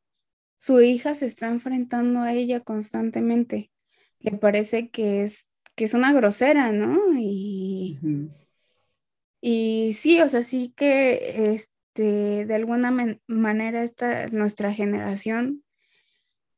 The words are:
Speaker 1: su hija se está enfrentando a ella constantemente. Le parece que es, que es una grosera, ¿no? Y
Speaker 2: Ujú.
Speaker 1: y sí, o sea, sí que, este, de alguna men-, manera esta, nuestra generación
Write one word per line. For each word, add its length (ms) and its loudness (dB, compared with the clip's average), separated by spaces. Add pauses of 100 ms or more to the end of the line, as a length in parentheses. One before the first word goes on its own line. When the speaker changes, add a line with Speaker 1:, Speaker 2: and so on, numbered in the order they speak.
(580)
Speaker 1:
su 240 6
hija 320 4
se 140 -4
está 220 -8
enfrentando 720 -2
a 120 -2
ella 280 -2
constantemente. 1080 -2 (480)
Le 120 -2
parece 580 0
que 320 -2
es, 260 -8 (280)
que 100 -2
es 80 -4
una 200 4
grosera, 580 4
¿no? 260 2 (180)
Y 840 -6
Speaker 2:
Ujú. 300 -4 (1120)
Speaker 1:
y 520 0
sí, 280 4
o 60 6
sea, 160 0
sí 320 -6
que, 800 2
este, 920 -2
de 100 -2
alguna 360 0
men-, 360 -2
manera 560 0
esta, 440 -4
nuestra 460 -2
generación 920 -4 (960)